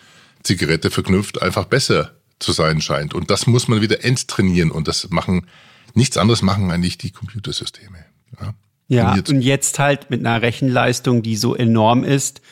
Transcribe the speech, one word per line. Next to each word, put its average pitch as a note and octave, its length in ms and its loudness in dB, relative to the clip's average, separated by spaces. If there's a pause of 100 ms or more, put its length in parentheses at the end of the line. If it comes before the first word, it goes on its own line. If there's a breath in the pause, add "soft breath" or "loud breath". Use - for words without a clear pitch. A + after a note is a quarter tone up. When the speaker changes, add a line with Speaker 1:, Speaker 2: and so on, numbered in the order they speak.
(420 soft breath)
Speaker 1:
Zigarette F2 480 -2
verknüpft F#2+ 500 -2
einfach F#2 240 -2
besser G2 460 0 (300)
zu - 100 -4
sein D#2 300 0
scheint. D2 340 -4
Und F2+ 160 -6
das G2 160 0
muss A#2+ 220 2
man A2 120 2
wieder G#2 240 0
enttrainieren. F#2 680 0
Und D#2 160 -4
das - 200 -6
machen, E2+ 380 -2 (480 soft breath)
nichts - 240 2
anderes G#2 240 2
machen F#2+ 300 0
eigentlich F2 260 -2
die - 120 -10
Computersysteme. - 880 -12 (400)
Ja. G2+ 160 -10 (340)
Speaker 2:
Ja, A#2+ 160 4
Speaker 1:
Trainiert. E3 260 2
Speaker 2:
und C#3 100 4
jetzt C3+ 380 0
halt C#3+ 320 0
mit B2 100 -2
einer A2+ 220 0
Rechenleistung, B2 800 0
die A2+ 140 -2
so A#2 180 0
enorm A2+ 480 4
ist, - 500 -2